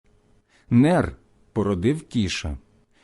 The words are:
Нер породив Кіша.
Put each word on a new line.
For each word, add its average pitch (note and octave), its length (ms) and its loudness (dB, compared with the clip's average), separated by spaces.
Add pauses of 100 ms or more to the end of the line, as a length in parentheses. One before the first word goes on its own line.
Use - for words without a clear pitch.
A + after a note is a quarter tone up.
(720)
Нер C3+ 460 2 (360)
породив G#2 500 0
Кіша. F2 560 -4 (460)